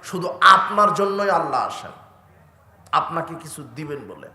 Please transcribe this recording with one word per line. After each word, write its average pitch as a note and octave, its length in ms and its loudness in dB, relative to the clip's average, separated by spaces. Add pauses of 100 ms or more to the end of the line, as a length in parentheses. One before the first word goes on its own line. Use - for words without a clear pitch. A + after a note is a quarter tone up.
শুধু F3 200 -6 (260)
আপনার G#3 440 4
জন্যই G3 400 0
আল্লাহ C3 220 -2 (100)
আসেন, - 220 -14 (1080)
আপনাকে E3 320 -6 (100)
কিছু D3+ 180 -14 (160)
দিবেন D3 240 -10 (100)
বলে। D2+ 240 -18